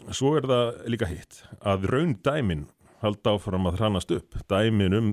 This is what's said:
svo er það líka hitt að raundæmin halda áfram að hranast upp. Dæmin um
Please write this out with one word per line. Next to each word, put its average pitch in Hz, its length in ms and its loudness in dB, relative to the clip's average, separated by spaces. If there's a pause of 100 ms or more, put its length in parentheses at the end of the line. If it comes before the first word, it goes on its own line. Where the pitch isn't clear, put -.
svo 131 300 0
er 131 120 0
það 123 200 2 (160)
líka 117 240 -2
hitt - 320 -12 (180)
að 95 300 0
raundæmin 127 800 -2 (300)
halda 107 380 0
áfram 92 320 -2
að 87 140 0
hranast 107 320 0
upp. - 240 -6 (100)
Dæmin 101 480 4
um 110 180 2